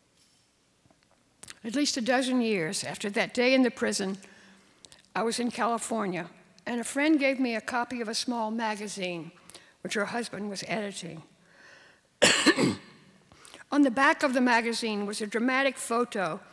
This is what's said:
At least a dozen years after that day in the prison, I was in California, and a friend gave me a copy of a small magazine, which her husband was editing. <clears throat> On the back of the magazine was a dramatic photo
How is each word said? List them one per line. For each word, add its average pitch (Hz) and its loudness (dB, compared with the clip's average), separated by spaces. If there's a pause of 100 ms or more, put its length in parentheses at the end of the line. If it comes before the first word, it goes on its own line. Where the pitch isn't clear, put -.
(1600)
At 214 -6
least 285 0
a 277 -2
dozen 254 2
years 202 0
after 196 -6
that 202 0
day 254 4
in 262 6
the 240 4
prison, 202 -2 (960)
I 190 -2
was 226 -2
in 240 -2
California, 214 -2 (380)
and 240 -4
a 233 -6
friend 302 4
gave 269 2
me 240 0
a 214 -4
copy 240 -4
of 226 -6
a 226 -4
small 226 -2
magazine, 202 -4 (500)
which 190 -6
her 202 0
husband 208 -6
was 190 -8
editing. 180 -8 (960)
<clears throat> - 4 (920)
On 294 6
the 277 6
back 285 4
of 262 2
the 269 4
magazine 226 2
was 214 -6
a 214 -4
dramatic 254 0
photo 226 -2 (120)